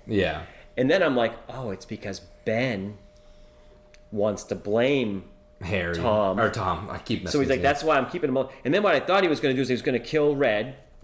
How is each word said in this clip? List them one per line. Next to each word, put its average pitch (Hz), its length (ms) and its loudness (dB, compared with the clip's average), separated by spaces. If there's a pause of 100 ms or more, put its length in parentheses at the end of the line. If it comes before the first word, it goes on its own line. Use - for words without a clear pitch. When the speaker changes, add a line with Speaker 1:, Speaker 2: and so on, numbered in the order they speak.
Speaker 1:
Yeah. 87 360 0 (340)
Speaker 2:
And 131 160 2
then 190 100 4
I'm 151 140 2
like, 117 160 2 (160)
"Oh, 123 240 -10
it's 95 140 -12
because 104 340 -10 (240)
Ben 110 540 -2 (1120)
wants 104 340 0
to - 100 -4
blame 110 680 0 (380)
Speaker 1:
Harry. 87 340 -2
Speaker 2:
Tom." 101 440 2
Speaker 1:
Or 110 100 4
Tom. 92 400 -4
I - 100 -8
keep 95 240 -4
messing 87 80 -4
Speaker 2:
So 147 80 2
he's 131 100 0
like, 135 100 2
Speaker 1:
up. - 40 -2
Speaker 2:
"That's 143 200 2
why 156 140 4
I'm 127 120 0
keeping 160 200 -4
him 131 80 0
al-," 131 140 -2 (140)
and 143 80 0
then 208 100 2
what 185 120 4
I 135 40 4
thought 190 240 2
he 175 60 2
was 147 100 0
gonna 139 140 2
do 131 80 0
is 127 80 -2
he 127 40 2
was 117 80 -2
gonna 127 180 0
kill 147 360 2
Red. 117 400 0 (280)